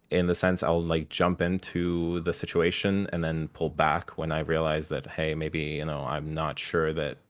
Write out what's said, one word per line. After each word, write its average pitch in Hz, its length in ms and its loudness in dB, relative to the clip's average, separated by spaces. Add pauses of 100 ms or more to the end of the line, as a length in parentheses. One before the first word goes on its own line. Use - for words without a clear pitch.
(120)
in 87 160 4
the 87 80 4
sense, 92 280 2
I'll, 85 180 4
like, 82 280 0
jump 87 320 2
into 87 800 0
the 85 120 0
situation 95 760 0
and 85 100 0
then 80 280 0
pull 80 200 -2
back 78 420 2
when 80 200 -4
I 78 80 0
realize 80 480 0
that, 69 200 -4
hey, 78 280 -2
maybe, 78 240 -2
you 76 240 -4
know, 73 220 -4
I'm 76 280 -4
not 78 240 -2
sure 80 360 0
that, 76 240 -2 (120)